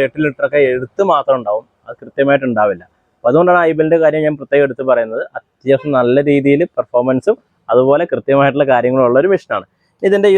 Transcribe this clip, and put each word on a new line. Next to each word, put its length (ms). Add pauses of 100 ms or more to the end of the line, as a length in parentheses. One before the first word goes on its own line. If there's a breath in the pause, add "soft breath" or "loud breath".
എട്ട് 200
ലിറ്റർ 220
ഒക്കെ 120 (140)
എടുത്ത് 300 (100)
മാത്രം 260
ഉണ്ടാവും, 260 (200)
അത് 160
കൃത്യമായിട്ട് 480
ഉണ്ടാവില്ല. 340 (340)
അപ്പൊ 140
അതുകൊണ്ടാണ് 280 (100)
ഐബലിന്റെ 340
കാര്യം 240
ഞാൻ 120
പ്രത്യേകം 280
എടുത്ത് 240
പറയുന്നത്. 320 (140)
അത്യാവശ്യം 600
നല്ല 300
രീതിയിൽ 320 (140)
പെർഫോമൻസും 640 (340)
അതുപോലെ 400
കൃത്യമായിട്ടുള്ള 600
കാര്യങ്ങളും 340
ഉള്ള 160
ഒരു 100
മെഷീനാണ്. 320 (420)
ഇതിന്റെ 260
ഈ 40